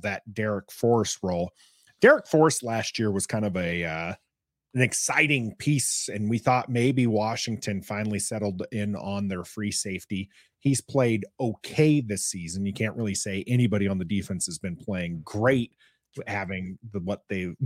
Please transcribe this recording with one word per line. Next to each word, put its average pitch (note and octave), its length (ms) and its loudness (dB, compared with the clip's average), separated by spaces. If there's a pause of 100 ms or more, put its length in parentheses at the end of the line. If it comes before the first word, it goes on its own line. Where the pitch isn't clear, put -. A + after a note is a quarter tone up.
that G2+ 300 -6
Derek G#2+ 380 -2
Forrest A#2 520 2
role. F2+ 280 -2 (500)
Derek D4+ 260 6
Forrest D#3 360 4
last A2+ 360 -4
year A2 120 2
was F#2+ 160 0
kind G#2+ 180 -2
of F#2+ 120 -2
a, F2 260 -2
uh, E2 320 -6 (600)
an B2+ 60 4
exciting C3+ 720 2
piece, - 540 0
and G#2 200 -2
we A#2 80 2
thought B2+ 320 2
maybe B2 380 4
Washington G#2+ 760 -2
finally G#2 380 -4
settled G2+ 440 -4 (100)
in G#2 220 -2
on G2+ 340 -4
their F2+ 160 -4
free G#2 260 -6
safety. F#2+ 580 -4 (300)
He's C#3 220 2
played A#2 440 2 (140)
okay D3 640 2
this G#2 240 -4
season. F2+ 400 -4
You G2 80 -2
can't A2 220 -2
really G#2+ 200 -2
say G2 320 -4
anybody G#2+ 400 4
on G2 100 0
the F2+ 80 -2
defense F#2 420 -2
has E2+ 120 -10
been F2 160 -6
playing F2 480 -4
great, A#2+ 520 2 (520)
having F#2+ 500 -6 (140)
the, G2+ 80 -4
what F#2+ 300 -6
they've F#2 260 -4 (100)